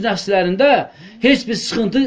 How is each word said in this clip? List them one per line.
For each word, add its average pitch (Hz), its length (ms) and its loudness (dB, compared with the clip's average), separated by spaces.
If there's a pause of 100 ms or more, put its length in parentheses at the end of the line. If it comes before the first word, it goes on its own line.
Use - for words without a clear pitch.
nəfslərində 190 680 0 (520)
heç 262 260 2
bir 233 80 -4
sıxıntı 226 520 -2